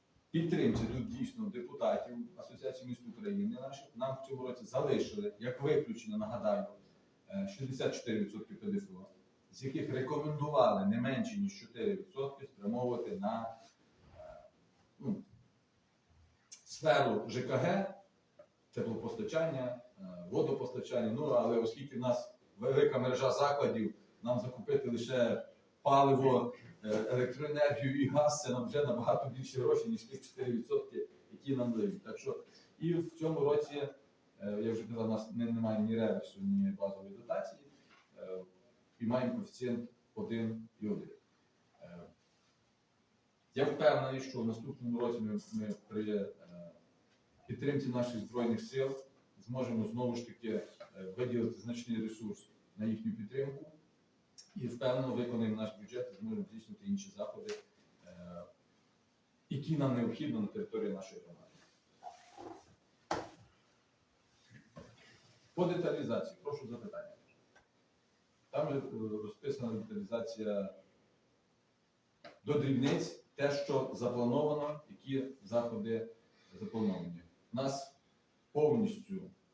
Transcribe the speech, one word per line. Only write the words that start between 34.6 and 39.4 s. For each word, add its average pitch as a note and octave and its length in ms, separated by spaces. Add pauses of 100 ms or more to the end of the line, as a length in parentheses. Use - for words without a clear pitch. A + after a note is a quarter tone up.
я A2+ 100
вже A2+ 120
казав, A2+ 200
у A2 40
нас A2 220
не-, A#2 140
немає A2+ 340
ні G#2+ 180
реверсу, G#2+ 440
ні G3 300
базової G3 440
дотації, - 460 (580)
е, F#2 260 (540)
і A2+ 80
маємо B2 280
коефіцієнт A#2 560 (240)